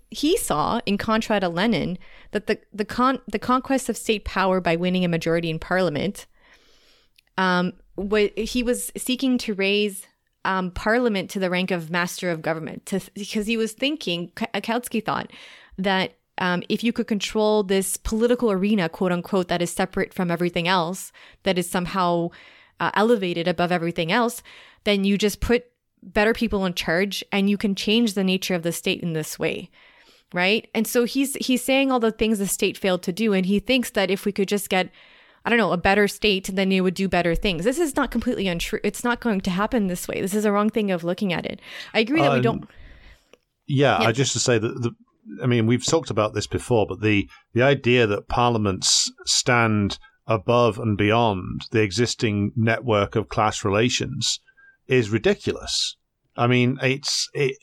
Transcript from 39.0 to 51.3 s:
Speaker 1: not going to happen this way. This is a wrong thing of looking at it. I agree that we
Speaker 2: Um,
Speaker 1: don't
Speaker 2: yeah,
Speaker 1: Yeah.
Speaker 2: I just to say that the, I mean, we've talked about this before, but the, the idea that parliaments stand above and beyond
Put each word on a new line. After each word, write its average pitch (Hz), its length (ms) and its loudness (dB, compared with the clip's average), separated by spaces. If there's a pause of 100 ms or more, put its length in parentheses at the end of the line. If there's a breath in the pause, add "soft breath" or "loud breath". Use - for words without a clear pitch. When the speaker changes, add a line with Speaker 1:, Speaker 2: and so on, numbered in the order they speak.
Speaker 1:
not 240 180 -2
going 208 200 0
to 196 100 -2
happen 202 340 0
this 180 220 -4
way. - 120 -4
This 185 140 -4
is 214 120 0
a 208 60 2
wrong 208 200 2
thing 208 180 0
of 175 140 -2
looking 180 300 -2
at 156 120 -4
it. - 160 -10 (320 loud breath)
I 208 60 2
agree 262 220 2
that 285 100 4
we 135 60 2
Speaker 2:
Um, 123 40 2
Speaker 1:
don't - 280 0 (960 soft breath)
Speaker 2:
yeah, 131 340 4
Speaker 1:
Yeah. 80 60 4
Speaker 2:
I 117 40 6
just 123 220 0
to 117 60 -2
say 120 180 4
that 113 240 -2
the, 117 100 -2 (520)
I - 20 -4
mean, 120 220 4
we've 120 180 2
talked 160 240 0
about 107 240 0
this 107 140 -4
before, 113 400 0
but 92 140 -10
the, 104 280 2 (240 loud breath)
the 113 80 2
idea 123 460 4
that 101 200 -2
parliaments 113 840 0 (140)
stand 110 720 2 (280 soft breath)
above 113 520 2
and 110 180 0
beyond 107 640 0 (100)